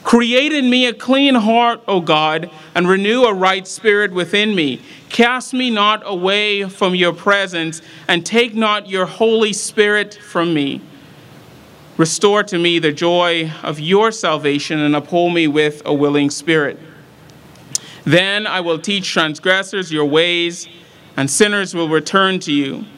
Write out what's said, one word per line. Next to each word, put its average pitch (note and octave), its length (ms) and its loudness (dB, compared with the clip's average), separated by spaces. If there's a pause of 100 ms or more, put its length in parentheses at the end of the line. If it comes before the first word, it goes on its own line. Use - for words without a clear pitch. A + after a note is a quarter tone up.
Create B3 520 2
in C4 160 0
me B3+ 180 2
a A3+ 60 -2
clean C4 420 2
heart, A#3 520 2
O F#3+ 120 0
God, D#3+ 500 0 (240)
and F3 140 2
renew G3+ 380 4
a G#3+ 80 2
right F#3+ 340 0
spirit G#3 440 0
within G3+ 440 0
me. C#3+ 260 0 (280)
Cast B3 440 -2
me B3+ 160 -2
not G#3 360 0
away G3+ 580 -2
from F#3+ 320 -2
your F3 180 2
presence, F3 680 -2 (260)
and E3+ 180 0
take A3+ 300 0
not G#3 340 -2
your F#3+ 160 -2
Holy A3 480 0
Spirit G#3 600 0
from E3+ 380 -2
me. C#3 280 -4 (1160)
Restore G3+ 460 2
to G3 140 -4
me E3+ 220 0
the D3+ 140 0
joy E3+ 580 0 (100)
of D3+ 180 -8
your G3 320 2
salvation, D3+ 680 -2
and D3 160 0
uphold F3 380 -2
me E3 140 0
with D3+ 380 0
a D3+ 80 -2
willing C#3+ 360 2
spirit. D3 500 -2 (1300)
Then G3 420 0
I F3+ 140 -4
will E3 180 -2
teach G3 320 -4
transgressors F#3 800 0
your D3+ 140 0
ways, E3+ 640 0 (500)
and C3+ 120 -2
sinners G3+ 460 0
will E3 140 -2
return F#3 500 2
to D#3 140 -4
you. C#3+ 320 -2 (120)